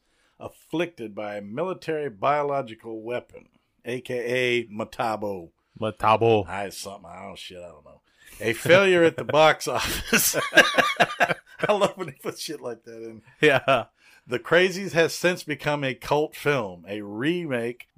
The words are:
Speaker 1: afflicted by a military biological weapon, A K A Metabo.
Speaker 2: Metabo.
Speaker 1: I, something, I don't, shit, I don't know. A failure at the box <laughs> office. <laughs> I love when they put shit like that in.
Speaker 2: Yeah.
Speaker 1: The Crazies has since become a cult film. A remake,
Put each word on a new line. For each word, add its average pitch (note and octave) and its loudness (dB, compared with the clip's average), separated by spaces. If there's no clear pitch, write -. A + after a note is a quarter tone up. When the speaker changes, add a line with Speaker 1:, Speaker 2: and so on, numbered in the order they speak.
Speaker 1:
afflicted A#2 -8
by G#2 -8
a G#2 -8
military D3+ -6
biological A#2+ -4
weapon, - -10
A A#2+ -6
K B2+ -8
A A#2+ 0
Metabo. G#2 -4
Speaker 2:
Metabo. A2 4
Speaker 1:
I, F#2+ -6
something, G2 -14
I F#2 -16
don't, F#2+ -14
shit, F#2 -16
I F2 -14
don't D2 -20
know. - -20
A A2+ 0
failure F3+ 6
at E3 4
the B2 -6
box D3+ 4
<laughs> - -
office. - 0
<laughs> - -8
I G#3+ 2
love G3 0
when F3+ -10
they C#3 -14
put - -10
shit C#3+ -10
like A#2+ -10
that A2+ -16
in. A2+ -14
Speaker 2:
Yeah. C3+ 4
Speaker 1:
The A#2 -4
Crazies F#3 2
has D#3+ 2
since F3+ -2
become D3 -4
a C3 -2
cult D3 -2
film. G2+ -2
A G#2 -8
remake, B2 -4